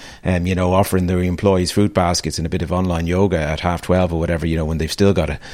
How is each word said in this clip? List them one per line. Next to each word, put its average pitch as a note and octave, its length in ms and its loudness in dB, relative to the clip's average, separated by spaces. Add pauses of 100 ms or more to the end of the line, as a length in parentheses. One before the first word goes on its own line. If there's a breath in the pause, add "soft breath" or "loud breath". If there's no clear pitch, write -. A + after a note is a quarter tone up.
(240 loud breath)
um, F2+ 240 0
you F#2 80 0
know, F2+ 180 2
offering F#2+ 340 2
their F2+ 140 0
employees F2+ 500 2
fruit G#2 220 2
baskets E2+ 440 0
and D#2+ 100 -4
a - 20 -4
bit F2+ 120 -2
of D#2+ 100 -4
online F2 360 -2
yoga F2+ 300 2
at D#2 220 -2
half E2+ 220 -2
twelve F2+ 320 0
or E2 60 -2
whatever, E2 280 -2
you D#2+ 80 0
know, D#2+ 100 -2
when D#2+ 120 -2
they've D#2+ 140 -4
still G2 220 4
got D#2+ 160 0
a, D2 100 -6 (140 loud breath)